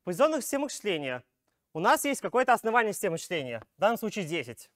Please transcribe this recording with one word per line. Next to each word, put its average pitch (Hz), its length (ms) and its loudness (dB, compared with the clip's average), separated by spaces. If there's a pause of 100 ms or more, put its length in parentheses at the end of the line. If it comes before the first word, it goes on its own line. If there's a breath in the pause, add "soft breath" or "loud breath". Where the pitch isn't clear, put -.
В - 40 -20
позиционных 254 380 2
системах 277 280 -2
числения 143 520 -4 (520)
у 160 60 -4
нас 214 240 4
есть 277 180 -2
какое-то 247 320 4
основание 220 400 2
системы 165 240 -2
числения, 127 420 -6 (160)
в - 40 -6
данном 214 180 4
случае 208 260 -4
десять. 143 520 -6